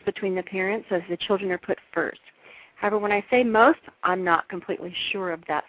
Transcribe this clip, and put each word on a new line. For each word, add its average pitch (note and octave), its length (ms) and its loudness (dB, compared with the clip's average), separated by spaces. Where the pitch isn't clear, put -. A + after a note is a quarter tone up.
between G3 300 -2
the F3+ 80 -2
parents F#3+ 480 -4
as F3+ 180 0
the F3 80 -2
children G3 340 -2
are F3+ 60 -2
put - 220 -4
first. - 280 -4
However, G#3 240 0
when G#3 120 0
I G3+ 200 0
say B3+ 120 6
most, A#3 360 6
I'm F#3 200 0
not E3+ 240 2
completely F3+ 460 -8
sure F#3 200 -6
of E3 160 -8
that D3+ 220 -2